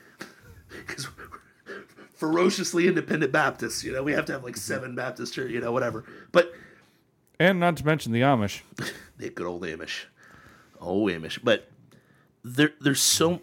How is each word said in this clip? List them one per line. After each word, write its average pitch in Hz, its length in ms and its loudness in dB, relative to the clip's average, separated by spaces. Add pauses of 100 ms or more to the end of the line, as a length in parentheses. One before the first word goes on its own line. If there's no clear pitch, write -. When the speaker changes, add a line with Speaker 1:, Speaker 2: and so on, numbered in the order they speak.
(200)
Speaker 1:
<laughs> - 680 -18
'cause - 200 -10 (100)
we're - 100 -18 (880)
ferociously 170 720 2
independent 156 460 2
Baptists, 135 500 0
you - 80 -6
know? 131 100 -4
We 147 120 -2
have 156 140 0
to 156 40 -6
have, 135 140 -8
like, 123 80 -12
Speaker 2:
Mm-hmm. 110 80 -12
Speaker 1:
seven 127 340 -8
Baptist 123 380 -8
church, 131 180 -6
you 117 80 -2
know, 120 140 -2
whatever. 120 320 -2 (260)
But 175 220 4 (840)
Speaker 3:
And 180 200 6
not 170 180 4
to 131 80 -6
mention 147 280 2
the 117 80 4
Amish. 123 400 4 (160)
Speaker 1:
<laughs> - 160 -6 (240)
The - 120 -10
good 87 160 -8
old 87 180 -6
Amish. 80 420 -10 (720)
Oh, 95 260 0
Amish. 80 380 -4
But 113 260 2 (720)
there, 139 280 2 (100)
there's 135 200 2
so, 165 420 2